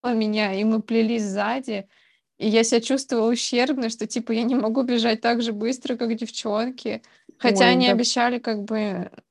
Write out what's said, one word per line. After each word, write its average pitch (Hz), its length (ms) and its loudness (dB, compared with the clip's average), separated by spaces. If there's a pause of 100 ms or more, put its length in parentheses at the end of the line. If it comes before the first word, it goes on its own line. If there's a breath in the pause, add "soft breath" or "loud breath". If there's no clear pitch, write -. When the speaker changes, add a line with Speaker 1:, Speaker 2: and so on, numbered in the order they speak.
Speaker 1:
меня, 214 500 0
и 196 120 -2
мы 220 160 2
плелись 226 420 0
сзади. 208 640 -4 (500 soft breath)
И 220 120 0
я 226 160 4
себя 233 160 2
чувствовала 233 500 0
ущербно, 247 580 0
что, 220 180 -8
типа, 233 260 -4
я 226 100 0
не 247 120 0
могу 240 280 0
бежать 233 380 0
так 233 200 2
же 226 120 -4
быстро, 233 420 -4
как 233 200 -2
девчонки. 226 880 -6 (360 soft breath)
Хотя 233 280 4
Speaker 2:
Ой, 247 60 8
Speaker 1:
они 254 160 4
Speaker 2:
да. 247 60 6
Speaker 1:
обещали, 240 460 0
как 220 240 -6
бы 202 460 -4 (220)